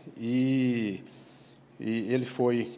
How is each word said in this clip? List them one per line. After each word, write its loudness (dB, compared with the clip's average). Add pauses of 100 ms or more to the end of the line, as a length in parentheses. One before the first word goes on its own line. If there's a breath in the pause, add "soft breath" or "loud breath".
(180 loud breath)
E, 2 (800 loud breath)
e -2
ele 2
foi 0